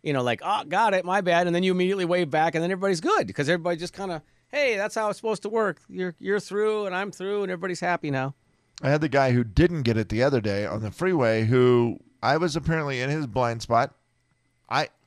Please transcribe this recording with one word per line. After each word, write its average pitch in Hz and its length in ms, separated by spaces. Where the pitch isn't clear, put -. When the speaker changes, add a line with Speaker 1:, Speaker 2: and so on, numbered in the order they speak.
Speaker 1:
You 151 80
know, 135 100
like, 120 220
"Oh, 202 240
got 202 260
it, 185 120
my 190 160
bad," 175 260
and 170 80
then 180 80
you 185 80
immediately 185 340
wave 175 240
back, 156 240
and 160 80
then 170 80
everybody's 190 320
good, 330 320
'cause 143 140
everybody 175 300
just 170 160
kinda, 185 280
"Hey, 262 260
that's 202 200
how 214 140
it's 196 80
supposed 220 260
to 208 60
work. 208 380
You're, 180 320
you're 196 220
through, 214 440
and 185 80
I'm 190 180
through, 202 320
and 185 80
everybody's 180 280
happy 175 320
now." 135 240
Speaker 2:
I 131 80
had 147 120
the 156 80
guy 131 220
who 123 140
didn't 151 380
get 113 140
it 107 120
the 110 140
other 135 180
day 101 240
on 98 160
the 107 100
freeway 127 540
who 120 520
I 139 140
was 160 180
apparently 147 460
in 135 80
his 151 180
blind 117 340
spot. 117 320
I, 139 180